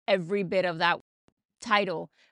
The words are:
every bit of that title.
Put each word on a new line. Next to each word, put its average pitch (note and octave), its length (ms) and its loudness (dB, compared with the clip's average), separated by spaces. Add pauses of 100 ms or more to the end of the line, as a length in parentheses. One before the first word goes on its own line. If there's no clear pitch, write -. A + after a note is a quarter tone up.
every G3 380 0
bit F3+ 200 0
of F3 140 -2
that E3+ 220 2 (600)
title. F#3 500 -2 (220)